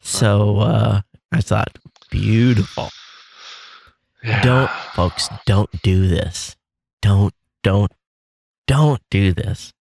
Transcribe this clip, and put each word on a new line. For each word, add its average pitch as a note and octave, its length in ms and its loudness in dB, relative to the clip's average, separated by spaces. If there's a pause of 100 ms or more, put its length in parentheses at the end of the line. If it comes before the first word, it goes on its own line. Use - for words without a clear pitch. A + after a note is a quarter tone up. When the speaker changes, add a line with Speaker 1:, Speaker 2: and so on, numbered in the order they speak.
Speaker 1:
So, G#2 580 0
uh, G#2+ 420 0 (320)
I E3 80 0
thought, - 360 -4 (320)
beautiful. A2 800 0 (1300)
Speaker 2:
Yeah. A2 180 -2
Speaker 1:
Don't, B2+ 300 2 (240)
folks, - 340 -4 (160)
don't G#2 240 2 (120)
do F#2+ 260 2
this. F2 480 -4 (460)
Don't, G2+ 320 2 (300)
don't, G2 280 0 (760)
don't C#3+ 420 2
do G2 240 2
this. - 480 -8